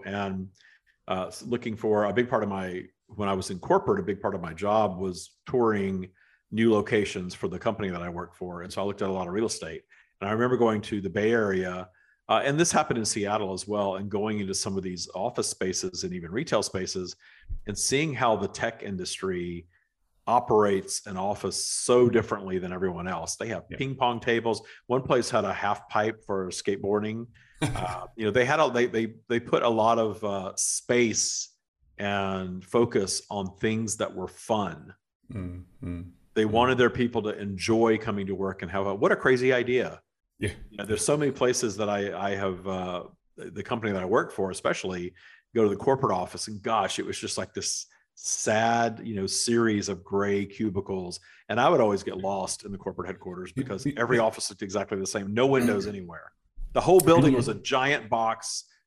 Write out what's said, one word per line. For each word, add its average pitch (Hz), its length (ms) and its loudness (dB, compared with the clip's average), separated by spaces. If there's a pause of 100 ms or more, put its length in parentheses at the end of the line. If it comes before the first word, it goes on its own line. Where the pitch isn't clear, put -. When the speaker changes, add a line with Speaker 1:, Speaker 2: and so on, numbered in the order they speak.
Speaker 1:
and, 98 420 -4 (600)
uh, 92 200 -4
s-, - 160 -16
looking 120 320 -6
for 107 300 2
a 98 80 0
big 120 160 2
part 113 140 2
of 101 60 -2
my, 92 340 -6 (240)
when 104 220 -4
I 98 40 2
was 92 180 -2
in 90 80 -8
corporate, 127 400 2
a 92 40 -2
big 95 180 -4
part 98 140 0
of 87 60 -8
my 82 120 -8
job 101 440 2
was 92 380 -8 (120)
touring 98 600 2 (420)
new 113 220 4
locations 101 600 0
for - 120 -6
the 90 120 -6
company 104 300 -2
that 85 120 -6
I 87 80 -6
worked 85 260 -10
for. 87 280 -10
And - 100 -12
so - 80 -4
I 95 40 0
looked 101 160 -4
at 98 80 0
a - 20 0
lot 92 160 -2
of 90 60 -6
real 110 140 0
estate. - 360 -8 (380)
And 98 80 -4
I 107 40 0
remember 123 240 2
going 110 240 4
to 104 200 -4
the 92 80 -6
Bay 104 220 2
Area, 92 580 0 (400)
uh, 110 140 4
and 143 160 0
this 170 120 4
happened 143 280 2
in 107 60 -2
Seattle 101 480 -2
as 92 140 -8
well, 101 280 -2
and 101 140 -6
going 104 300 -2
into 98 140 -4
some 98 240 -4
of 92 60 -2
these 90 320 -8
office 104 340 -2
spaces 92 540 -4
and 90 100 -6
even 85 160 -10
retail 113 320 0
spaces 92 540 -6 (520)
and 101 100 -6
seeing 143 360 0
how 117 220 4
the 98 140 -2
tech - 340 -6
industry 90 840 -6 (600)
operates 104 840 4
an 98 80 -8
office 98 500 -4
so 123 440 4
differently 104 500 0
than 90 140 -6
everyone 90 340 -4
else. 92 300 -6
They 113 100 -6
have 95 220 -6
Speaker 2:
Yeah. 127 80 -10
Speaker 1:
ping 135 180 -4
pong 123 240 2
tables. 117 420 0 (260)
One 127 140 2
place 131 280 2
had 107 160 2
a 95 80 -2
half 101 360 -2
pipe 110 360 0
for 95 240 -2
skateboarding. 104 840 -2
Speaker 2:
<laughs> - 40 -20 (400)
Speaker 1:
Uh, 92 300 -6 (100)
you 113 80 -6
know, 107 60 2
they 120 160 4
had 151 140 4
a, 147 100 6
they, 120 160 4
they, 113 280 -2 (160)
they 120 100 2
put - 240 2
a 120 60 4
lot 113 280 6
of, 110 260 0
uh, 98 340 -4
space - 920 0 (480)
and 95 680 -2
focus 117 680 0
on 95 260 -4
things 110 400 -2
that 98 160 -4
were 92 140 -8
fun. - 640 -4 (400)
Speaker 2:
Mm, 90 300 -8 (200)
mm, 87 220 -8 (300)
Speaker 1:
They 110 80 4
Speaker 2:
mm. 107 80 0
Speaker 1:
wanted 120 260 4
their 123 140 6
people 120 320 0
to 107 120 -2
enjoy 107 600 2
coming 101 300 -4
to 95 80 -4
work 95 260 -4
and 90 80 -6
have 98 160 -2
a, 98 80 -2
what 139 180 2
a 202 40 4
crazy 131 380 4
idea. 117 460 0 (380)
Speaker 2:
Yeah. 101 140 -4 (180)
Speaker 1:
You 104 80 -16
know, 101 80 -8
there's 104 180 -2
so 147 140 2
many 147 140 0
places 123 460 0
that 104 120 -2
I, 101 420 -2
I 98 40 0
have, 95 320 -4
uh, 90 360 -4 (340)
the, 92 120 -14
the 98 140 -10
company 113 280 -4
that 95 120 -2
I - 20 -4
work 143 260 2
for, 95 200 -4
especially, 92 640 -4 (400)
go 113 80 4
to 104 60 6
the 101 60 0
corporate 131 380 2
office, 90 340 -4
and 104 140 -10
gosh, 110 380 0
it 90 80 -6
was 95 100 -6
just - 220 -6
like 92 160 -8
this - 320 -6 (260)
sad, 113 880 0
you 113 120 -6
know, 95 100 -2
series 110 640 2
of 92 140 -6
gray 101 420 0
cubicles. 95 760 -4 (300)
And 107 100 0
I 139 100 6
would 151 120 6
always 101 220 4
get 95 160 -8
lost 98 460 -4
in 101 60 -10
the 95 60 -8
corporate 90 300 -8
headquarters 92 480 -10
Speaker 2:
Yeah, 135 80 -2
Speaker 1:
because 101 200 -6
Speaker 2:
yeah, 143 140 0
Speaker 1:
every 120 200 4
Speaker 2:
yeah. 113 60 6
Speaker 1:
office - 280 0
looked 95 100 -14
exactly 98 380 -2
the 95 80 -4
same. 101 260 -4
No 123 140 4
windows 117 400 4
Speaker 2:
<clears throat> 101 80 -6
Speaker 1:
anywhere. 87 360 -14 (420)
The 123 80 4
whole 180 180 8
building 156 320 8
Speaker 2:
Yeah. 127 60 4
Speaker 1:
was 117 100 2
a 107 80 -2
giant 131 540 0
box 113 560 0 (220)